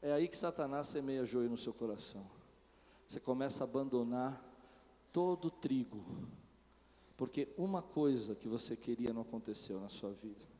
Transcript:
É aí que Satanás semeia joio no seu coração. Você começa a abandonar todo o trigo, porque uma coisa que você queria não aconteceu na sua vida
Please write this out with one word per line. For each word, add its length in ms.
É 120
aí 120
que 120
Satanás 500
semeia 380
joio 240
no 80
seu 160
coração. 520
Você 140
começa 420
a 40
abandonar 760
todo 380
o 20
trigo, 540
porque 400
uma 240
coisa 540
que 120
você 300
queria 340
não 120
aconteceu 580
na 80
sua 220
vida 340